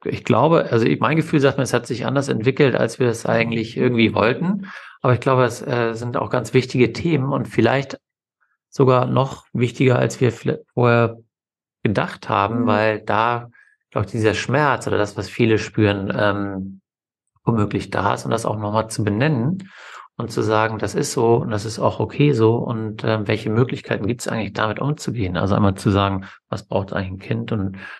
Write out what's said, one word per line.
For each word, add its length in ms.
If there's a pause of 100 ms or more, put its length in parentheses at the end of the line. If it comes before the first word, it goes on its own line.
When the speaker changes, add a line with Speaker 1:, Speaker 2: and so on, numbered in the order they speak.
Speaker 1:
ich 180
glaube, 480
also 140
ich, 140
mein 160
Gefühl 240
sagt 180
mir, 60
es 100
hat 140
sich 180
anders 220
entwickelt, 480
als 240
wir 80
es 180
eigentlich 520
irgendwie 360
wollten. 580 (300)
Aber 140
ich 40
glaube, 240
es, 200
äh, 320
sind 220
auch 120
ganz 240
wichtige 400
Themen 400
und 140
vielleicht 520 (680)
sogar 380
noch 460
wichtiger, 440
als 240
wir 100
vielleicht 300 (120)
vorher 440 (680)
gedacht 460
haben, 340
Speaker 2:
Mhm. 40
Speaker 1:
weil 340
da, 480 (420)
glaub 140
ich, 60
dieser 220
Schmerz 540
oder 100
das, 200
was 120
viele 280
spüren, 580
ähm, 680 (640)
womöglich 460
da 240
ist 120
und 60
das 140
auch 120
nochmal 320
zu 140
benennen 680 (460)
und 140
zu 100
sagen, 380
„Das 160
ist 180
so 240
und 140
das 140
ist 140
auch 200
okay 340
so 240
und, 460
ähm, 240
welche 220
Möglichkeiten 580
gibt's 200
eigentlich, 260
damit 260
umzugehen?“ 580
Also 180
einmal 200
zu 160
sagen, 340 (240)
„Was 180
braucht 260
eigentlich 180
ein 80
Kind 320
und 260 (220)